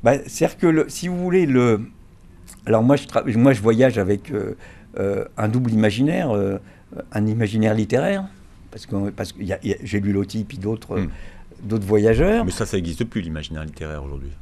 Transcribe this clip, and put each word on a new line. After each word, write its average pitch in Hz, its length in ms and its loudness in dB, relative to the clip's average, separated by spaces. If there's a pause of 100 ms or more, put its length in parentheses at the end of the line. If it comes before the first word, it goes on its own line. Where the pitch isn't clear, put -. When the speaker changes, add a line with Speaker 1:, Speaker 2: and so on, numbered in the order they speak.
Speaker 1:
Bah, 120 100 6 (140)
c'est-à-dire - 300 -2
que, 180 100 4
le, 156 200 4
si - 200 -8
vous 180 100 -4
voulez, 180 280 2
le, 123 360 4 (840)
alors 110 180 4
moi, 135 120 6
je 143 100 -2
tra-, - 200 -2 (120)
moi, 135 160 6
je 104 80 -2
voyage 113 360 4
avec, 101 340 -2
euh, 104 240 -4 (440)
euh, 98 260 -2 (120)
un 107 100 -2
double 120 240 0
imaginaire, 113 640 2
euh, 98 240 -2 (520)
un 107 140 0
imaginaire 107 480 0
littéraire, 139 520 0 (440)
parce - 160 -18
que, 101 240 -4
parce 98 240 -10
que - 80 -12
y 95 120 -4
a, - 100 -8
y 101 100 -2
a, - 100 -4
j'ai 101 160 -2
lu 101 120 0
Loti, 101 320 -2
puis 98 140 -12
d'autres, 101 400 -6
Speaker 2:
Hmm. 92 120 -2 (540)
Speaker 1:
d'autres 104 240 -2
voyageurs. 113 580 4
Speaker 2:
Mais 87 60 -2
ça, - 140 -4
ça 101 120 -2
n'existe 82 280 -2
plus, 113 160 -4
l'imaginaire 78 440 -8
littéraire, 76 380 -10
aujourd'hui. 69 260 -10 (120)